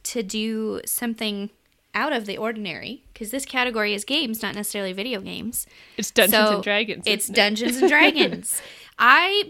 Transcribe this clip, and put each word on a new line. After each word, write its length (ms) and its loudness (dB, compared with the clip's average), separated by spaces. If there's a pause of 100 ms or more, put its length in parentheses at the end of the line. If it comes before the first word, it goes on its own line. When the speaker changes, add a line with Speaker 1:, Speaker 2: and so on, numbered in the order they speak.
Speaker 1:
to 180 -4
do 640 -4
something 680 -4 (440)
out 180 -2
of 140 -2
the 120 -6
ordinary, 640 -8 (120)
'cause 160 -12
this 140 -6
category 500 0
is 100 -6
games, 380 -2
not 120 -4
necessarily 380 -6
video 280 -6
games. 460 -8 (300)
Speaker 2:
It's 140 -4
Dungeons 380 6
Speaker 1:
So, 60 4
Speaker 2:
and 80 0
Dragons, 440 -2
Speaker 1:
it's 180 0
Speaker 2:
isn't 100 -6
it? 20 -4
Speaker 1:
Dungeons 400 2
Speaker 2:
<laughs> 40 -2
Speaker 1:
and 80 6
Dragons. 760 2 (360)
I 520 6